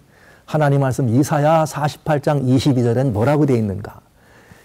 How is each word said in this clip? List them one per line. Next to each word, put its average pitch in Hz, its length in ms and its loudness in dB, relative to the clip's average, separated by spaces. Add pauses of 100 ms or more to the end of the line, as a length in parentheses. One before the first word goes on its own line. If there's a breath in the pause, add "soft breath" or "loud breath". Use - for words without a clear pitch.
(460 soft breath)
하나님 143 360 0
말씀 131 260 -2
이사야 151 600 2
사십팔 147 540 -4
장 143 260 -2
이십이 131 340 2
절엔 120 320 0
뭐라고 143 320 2
돼 131 100 2
있는가? 104 440 -6 (640 soft breath)